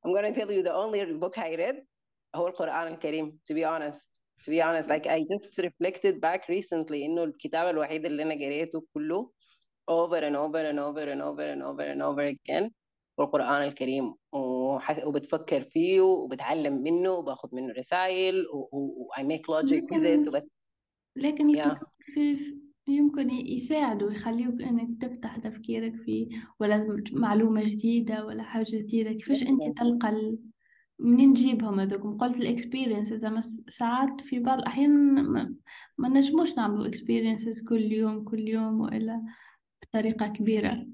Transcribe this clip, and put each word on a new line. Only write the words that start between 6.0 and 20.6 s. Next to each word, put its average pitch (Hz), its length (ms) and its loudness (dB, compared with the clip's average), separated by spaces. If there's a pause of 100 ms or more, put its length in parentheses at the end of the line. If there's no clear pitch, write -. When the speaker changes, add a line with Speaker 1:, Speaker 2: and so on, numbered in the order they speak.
Speaker 1:
back 175 260 -2
recently 160 560 -2
إنه 165 200 0
الكتاب 160 440 -2
الوحيد 156 380 -2
اللي 147 180 -4
أنا 160 100 -2
قريته 151 500 -4 (100)
كله 170 380 -4 (600)
over 165 320 2
and 147 120 0
over 151 280 -2
and 147 160 -2
over 147 300 -4
and 143 120 -6
over 147 200 -6
and 143 220 -6
over 143 200 -6
and 143 200 -6
over 143 180 -2
again 143 480 -2 (500)
هو 147 60 4
القرآن 143 380 2
الكريم. 135 520 -4 (180)
وح-، 131 760 -2
وبتفكر 143 560 -2
فيه 185 380 4
وبتعلم 139 840 2
منه 175 280 2
وباخد 139 440 -6
منه 127 180 -6
رسائل 185 760 0
و-، 139 240 -8
و-، 139 60 -6
و-، 139 400 -6
I 135 60 -6
make 156 260 -2
logic 156 320 2
with - 240 0
it. 302 140 6
Speaker 2:
لكن، 294 80 2
Speaker 1:
وبت-، - 220 -2 (680)